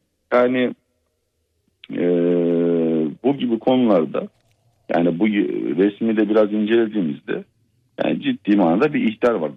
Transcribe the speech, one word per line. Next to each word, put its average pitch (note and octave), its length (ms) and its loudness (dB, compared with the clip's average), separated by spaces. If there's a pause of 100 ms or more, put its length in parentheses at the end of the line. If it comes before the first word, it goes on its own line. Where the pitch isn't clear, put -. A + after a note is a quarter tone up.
(340)
yani, B2 400 2 (1200)
e, - 120 -2 (1160)
bu C#3 140 0
gibi A#2+ 220 -2
konularda A2+ 680 0 (680)
yani E2+ 260 0
bu A2 80 2
y-, C#2+ 500 -2
resmi G#2 400 0
de G#2+ 120 2
biraz G#2+ 240 2
incelediğimizde G#2+ 920 -2 (600)
yani - 180 -2
ciddi B2 340 -2
manada G2+ 380 2
bir A2+ 180 0
ihtar A#2+ 220 0
var. D#2 240 -4